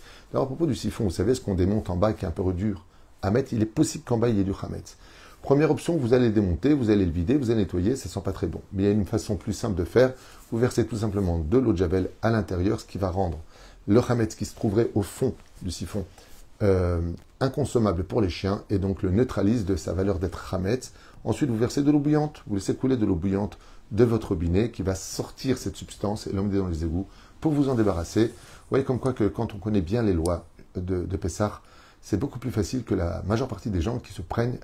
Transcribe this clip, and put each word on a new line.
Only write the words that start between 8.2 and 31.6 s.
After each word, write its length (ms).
pas 100
très 140
bon. 140
Mais 80
il 40
y 40
a 20
une 140
façon 300
plus 180
simple 200
de 100
faire, 280
vous 80
versez 280
tout 120
simplement 400
de 180
l'eau 160
de 60
javel 320
à 100
l'intérieur, 480
ce 60
qui 140
va 100
rendre 300
le 140
chametz 320
qui 100
se 100
trouverait 400
au 60
fond 340
du 80
siphon, 340
euh, 380
inconsommable 640
pour 160
les 80
chiens, 400
et 100
donc 240
le 80
neutralise 540
de 120
sa 180
valeur 240
d'être 320
chametz. 420
Ensuite, 240
vous 80
versez 260
de 80
l'eau 100
bouillante, 460
vous 100
laissez 180
couler 240
de 80
l'eau 80
bouillante 420
de 120
votre 240
robinet, 420
qui 120
va 120
sortir 600
cette 200
substance 500
et 80
l'emmener 240
dans 100
les 160
égouts 220
pour 120
vous 180
en 40
débarrasser. 520
Vous 420
voyez 160
comme 160
quoi 140
que 100
quand 300
on 40
connaît 220
bien 220
les 100
lois 320
de, 280
de 120
Pessah, 460